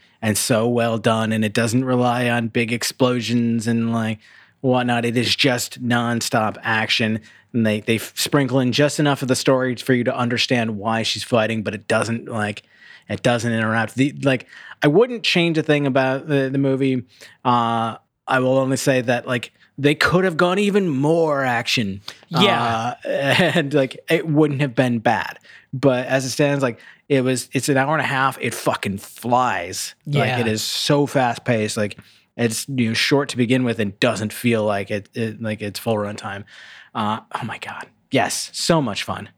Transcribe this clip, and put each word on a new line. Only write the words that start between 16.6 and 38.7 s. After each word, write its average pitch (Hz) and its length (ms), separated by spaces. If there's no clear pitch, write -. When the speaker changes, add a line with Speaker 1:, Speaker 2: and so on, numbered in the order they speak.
Speaker 1:
Uh, 117 500
I 131 120
will 131 180
only 131 200
say 131 220
that, 120 260
like, 123 280
they 147 180
could 180 300
have 175 100
gone 180 240
even 202 300
more 147 560
action. 110 560
Speaker 2:
Yeah. 120 680
Speaker 1:
Uh, - 20
<laughs> - 0
and, 139 640
like, 139 240
it 165 180
wouldn't 147 320
have 131 160
been 123 240
bad. 107 400
But 127 360
as 131 180
it 123 60
stands, 143 300
like, 120 180
it 135 160
was, 127 300
it's 135 160
an 135 80
hour 139 160
and 151 80
a 120 60
half. 135 340
It 120 120
fucking - 460
flies. 117 960
Like, 143 100
Speaker 2:
Yeah. 123 140
Speaker 1:
it 113 60
is 107 140
so - 460
fast 123 380
paced. 110 320
Like, 104 200
it's, 110 320
you 123 200
know, 117 40
short 139 360
to - 80
begin 127 260
with 113 160
and 101 200
doesn't 110 340
feel 113 300
like 101 280
it, 101 240
it, 113 260
like, 107 200
it's 101 180
full 113 160
runtime. 104 480
Uh, 110 280
oh - 120
my 104 120
God. - 300
Yes. - 420
So 165 280